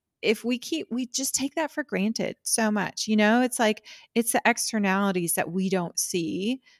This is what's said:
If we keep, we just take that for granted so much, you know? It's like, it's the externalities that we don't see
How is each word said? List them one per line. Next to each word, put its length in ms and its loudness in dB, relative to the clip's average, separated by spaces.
If 220 0
we 140 0
keep, 320 -6
we 160 -4
just 280 -4
take 220 -4
that 160 -2
for 100 -4
granted 600 -2
so 280 0
much, 380 -2
you 80 2
know? 260 6
It's 160 -2
like, 260 0
it's 180 2
the 140 2
externalities 880 2
that 160 -2
we 180 0
don't 300 -2
see 600 -2